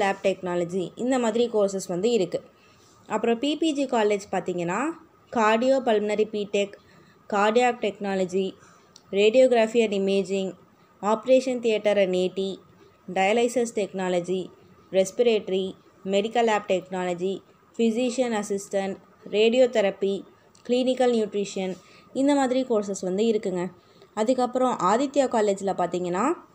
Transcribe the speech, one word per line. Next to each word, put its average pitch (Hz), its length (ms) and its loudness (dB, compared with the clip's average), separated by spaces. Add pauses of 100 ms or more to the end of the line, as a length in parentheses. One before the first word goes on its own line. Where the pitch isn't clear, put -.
lab 196 160 0 (100)
technology, 180 560 -2 (200)
இந்த 254 200 0
மாதிரி 233 220 0 (100)
கோர்சஸ் 196 380 0
வந்து 180 240 -2
இருக்கு. 180 220 -2 (760)
அப்புறம் 233 280 0
பி 285 80 0 (100)
பி 330 180 2
ஜி 277 60 -2 (100)
காலேஜ் 208 400 0
பார்த்தீங்கன்னா 180 460 -4 (560)
cardiopulmonary 220 960 2
P 208 100 -4 (120)
tech, 202 180 0 (600)
cardiac 220 520 2
technology, 196 600 -2 (760)
radiography 233 640 6
and 202 140 -4
imaging, 196 500 0 (640)
operation 254 520 2
theatre 208 400 0
and 185 200 0
A - 20 0 (100)
T, 190 80 -4 (760)
dialysis 233 600 0
technology, 185 640 -2 (560)
respiratory, 196 680 0 (480)
medical 226 360 2
lab 208 220 0
technology, 180 640 -4 (440)
physician 233 640 0
assistant, 196 520 -4 (420)
radiotherapy, 220 800 2 (540)
clinical 247 520 2
nutrition, 202 520 -4 (480)
இந்த 285 200 4
மாதிரி 262 220 0 (100)
கோர்சஸ் 202 360 -2
வந்து 190 240 0
இருக்குங்க. 185 320 -2 (560)
அதுக்கப்புறம் 247 540 0 (140)
ஆதித்யா 269 440 2
காலேஜ்ல 196 460 0
பார்த்தீங்கன்னா 180 460 -2 (300)